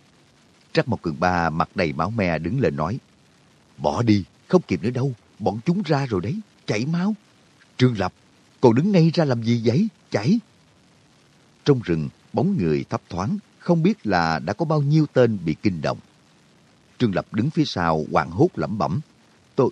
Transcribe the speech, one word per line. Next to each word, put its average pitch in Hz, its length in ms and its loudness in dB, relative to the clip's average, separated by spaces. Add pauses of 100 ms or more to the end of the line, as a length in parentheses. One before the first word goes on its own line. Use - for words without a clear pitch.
(720)
Trắc 160 140 0
Mộc 101 140 -4
Cường 76 180 -6
Ba 87 300 0
mặt 80 260 -2
đầy 82 180 0
máu 82 160 -4
me 92 300 -2
đứng 87 200 -4
lên 82 160 0
nói, 82 240 -4 (760)
"Bỏ 73 240 -2
đi, 104 220 2 (240)
không 185 140 4
kịp 82 220 -4
nữa 110 60 -2
đâu, 135 240 -4 (260)
bọn 104 260 -2
chúng 175 200 -2
ra 143 200 0
rồi 104 160 -2
đấy, 135 180 -4 (260)
chạy 117 200 -2
mau." 175 300 -2 (600)
"Trương 127 200 4
Lập, 92 160 -2 (480)
cậu 117 120 8
đứng 156 180 2
ngay 165 220 4
ra 165 120 0
làm 120 180 -2
gì 117 220 0
vậy? 147 220 2 (240)
Chạy!" 131 280 0 (1300)
Trong 139 180 4
rừng, 80 260 -2 (240)
bóng 160 240 0
người 78 320 0
thấp 113 200 -4
thoáng, 104 280 -4 (220)
không 165 240 0
biết 202 240 0
là 82 320 2
đã 92 140 -4
có 170 120 -4
bao 151 160 0
nhiêu 151 320 2
tên 117 320 4
bị 80 180 -2
kinh 90 180 -2
động. 69 160 -4 (1040)
Trương 107 160 0
Lập - 180 -4
đứng 113 160 0
phía 156 160 0
sau 80 460 0
hoảng 78 180 0
hốt 95 260 2
lẩm 85 220 -4
bẩm. 82 220 -2 (560)
"Tôi, 123 160 2